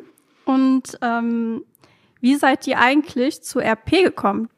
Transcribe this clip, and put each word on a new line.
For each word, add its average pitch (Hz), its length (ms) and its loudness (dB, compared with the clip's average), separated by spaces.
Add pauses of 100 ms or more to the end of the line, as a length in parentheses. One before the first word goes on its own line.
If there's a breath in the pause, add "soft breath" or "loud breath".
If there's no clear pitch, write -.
(460)
Und, 262 560 0
ähm, 233 600 -4 (580 soft breath)
wie 254 140 2
seid 285 320 0
ihr - 120 0
eigentlich 269 640 0
zu - 160 -6
R 220 180 0
P 370 260 2
gekommen? 220 540 -2